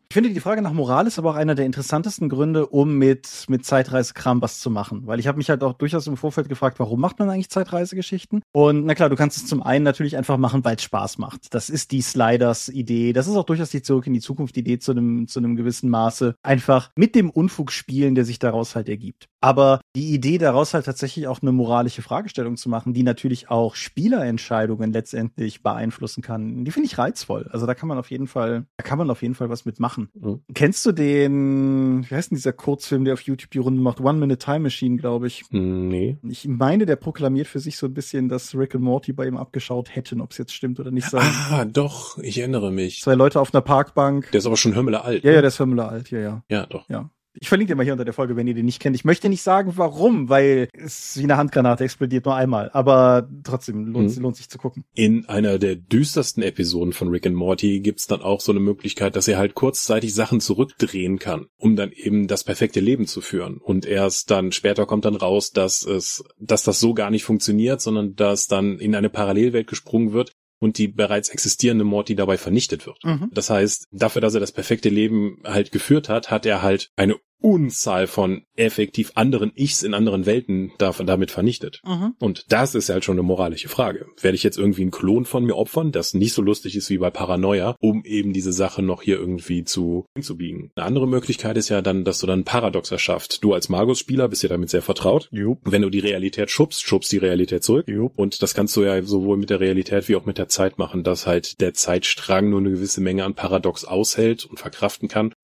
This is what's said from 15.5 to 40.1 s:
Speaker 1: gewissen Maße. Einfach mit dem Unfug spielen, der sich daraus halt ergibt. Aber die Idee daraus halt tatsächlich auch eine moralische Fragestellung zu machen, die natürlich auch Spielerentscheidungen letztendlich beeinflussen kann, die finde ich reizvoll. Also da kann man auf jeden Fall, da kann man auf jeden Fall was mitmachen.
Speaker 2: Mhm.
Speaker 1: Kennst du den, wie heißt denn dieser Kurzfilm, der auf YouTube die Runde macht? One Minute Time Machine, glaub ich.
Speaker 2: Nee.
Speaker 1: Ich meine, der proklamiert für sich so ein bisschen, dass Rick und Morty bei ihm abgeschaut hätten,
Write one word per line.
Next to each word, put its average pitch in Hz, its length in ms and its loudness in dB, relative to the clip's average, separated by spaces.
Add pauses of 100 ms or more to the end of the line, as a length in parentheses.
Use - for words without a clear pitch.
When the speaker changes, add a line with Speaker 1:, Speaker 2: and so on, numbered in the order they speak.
Speaker 1:
gewissen 120 360 -2
Maße. 113 500 0
Einfach 135 540 2
mit 214 180 4
dem 202 160 4
Unfug 160 420 -2
spielen, 135 440 0
der 127 100 4
sich 117 140 -8
daraus 117 360 -2
halt 110 140 -6
ergibt. - 380 -10 (140)
Aber 135 380 6 (160)
die 151 180 -2
Idee 143 260 0
daraus 147 340 2
halt 156 120 0
tatsächlich 139 420 -6
auch 127 160 -6
eine 135 80 2
moralische 120 500 0
Fragestellung 123 560 -6
zu - 120 -10
machen, 117 240 -4
die 123 100 0
natürlich 123 480 -2
auch 117 240 0
Spielerentscheidungen 113 1160 -2
letztendlich 113 720 -6
beeinflussen 113 580 -6
kann, 113 440 -8
die 151 60 -6
finde 302 160 -2
ich - 100 -8
reizvoll. 120 540 -4
Also 117 140 -4
da 123 100 -2
kann 160 120 -10
man 147 100 -4
auf 123 140 -8
jeden 131 160 -6
Fall, 117 380 -4 (120)
da - 60 -10
kann 139 140 -4
man 160 120 0
auf 120 120 -4
jeden 123 140 -4
Fall 120 140 -6
was 117 160 -8
mitmachen. 120 480 -6
Speaker 2:
Mhm. 117 280 -8 (120)
Speaker 1:
Kennst 151 320 2
du 226 60 4
den, 135 1160 2
wie 131 60 -6
heißt 170 160 -4
denn 170 60 0
dieser 131 160 -2
Kurzfilm, 139 520 -2
der 131 80 2
auf 127 80 -4
YouTube - 300 -8
die 139 80 -4
Runde 127 220 2
macht? 123 200 0
One 143 180 2
Minute 139 240 0
Time 147 160 -2
Machine, 127 380 0
glaub 120 260 -2
ich. 123 280 -8
Speaker 2:
Nee. 92 680 -2 (100)
Speaker 1:
Ich 123 200 -10
meine, 143 380 2
der 156 100 0
proklamiert 143 520 -4
für - 120 -8
sich 147 180 -10
so - 80 -6
ein 131 80 -6
bisschen, 135 360 -4
dass 127 260 -8
Rick 135 200 -4
und 127 60 -2
Morty 127 320 -2
bei 135 140 -4
ihm 127 100 -6
abgeschaut 127 580 -8
hätten, 127 260 -8